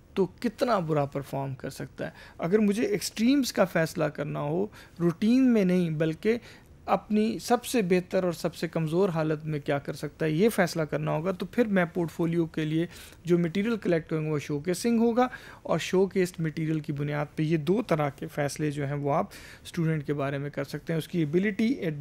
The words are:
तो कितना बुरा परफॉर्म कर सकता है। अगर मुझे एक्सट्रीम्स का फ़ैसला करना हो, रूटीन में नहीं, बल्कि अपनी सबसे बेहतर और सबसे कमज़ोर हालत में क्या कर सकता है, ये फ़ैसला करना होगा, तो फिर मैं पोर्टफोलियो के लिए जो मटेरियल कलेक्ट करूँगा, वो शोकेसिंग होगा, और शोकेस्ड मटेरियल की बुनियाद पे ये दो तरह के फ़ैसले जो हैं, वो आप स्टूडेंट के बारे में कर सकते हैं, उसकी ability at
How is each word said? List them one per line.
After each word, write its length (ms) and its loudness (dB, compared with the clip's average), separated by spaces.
तो 100 2
कितना 540 0
बुरा 260 0
परफॉर्म 480 -6
कर 160 -10
सकता 360 -10
है। 80 -10
अगर 200 2
मुझे 240 2
एक्सट्रीम्स 680 0
का 140 4
फ़ैसला 440 0
करना 300 -6
हो, 320 -2
रूटीन 420 2
में 240 6
नहीं, 320 2
बल्कि 420 0
अपनी 520 2
सबसे 420 0
बेहतर 440 2
और 80 0
सबसे 340 -4
कमज़ोर 420 0
हालत 360 0
में 160 -4
क्या 180 0
कर 140 -8
सकता 320 -6
है, 80 2
ये 160 4
फ़ैसला 360 0
करना 260 -2
होगा, 200 -2
तो 140 -6
फिर 220 0
मैं 240 2
पोर्टफोलियो 540 -2
के 200 -4
लिए 220 0
जो 100 4
मटेरियल 400 0
कलेक्ट 320 0
करूँगा, 200 -2
वो 100 0
शोकेसिंग 600 0
होगा, 300 4
और 140 0
शोकेस्ड 640 0
मटेरियल 400 -2
की 120 -6
बुनियाद 340 -2
पे 60 0
ये 140 2
दो 240 2
तरह 280 0
के 180 -10
फ़ैसले 440 -2
जो 140 -4
हैं, 80 -4
वो 160 -2
आप 220 0
स्टूडेंट 380 -2
के 100 -4
बारे 240 -2
में 140 -6
कर 120 -6
सकते 300 -6
हैं, 40 0
उसकी 280 0
ability 460 0
at 180 -2